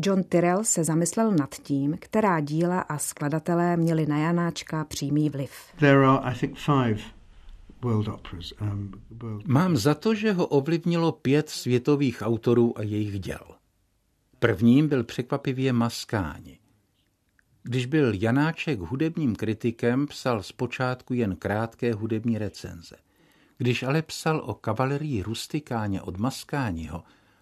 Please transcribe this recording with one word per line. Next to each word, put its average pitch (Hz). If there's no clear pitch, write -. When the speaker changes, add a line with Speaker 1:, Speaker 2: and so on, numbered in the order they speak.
Speaker 1:
John 190
Tyrrell 175
se 170
zamyslel 170
nad 147
tím, 143
která 202
díla 165
a 151
skladatelé 170
měli 165
na 151
Janáčka 170
přímý 147
vliv. 139
Speaker 2:
There 139
are, 135
I 120
think, -
five 123
world 107
operas, -
um, 101
world 113
Speaker 3:
Mám 160
za 143
to, 220
že 214
ho 180
ovlivnilo 165
pět 151
světových 123
autorů 117
a 107
jejich 104
děl. -
Prvním 120
byl 131
překvapivě 131
Mascagni. 107
Když 123
byl 135
Janáček 131
hudebním 135
kritikem, 120
psal 117
zpočátku 127
jen 107
krátké 113
hudební 110
recenze. 87
Když 123
ale 143
psal -
o 104
kavalerii 131
rustikáně 107
od 90
Mascagniho, 98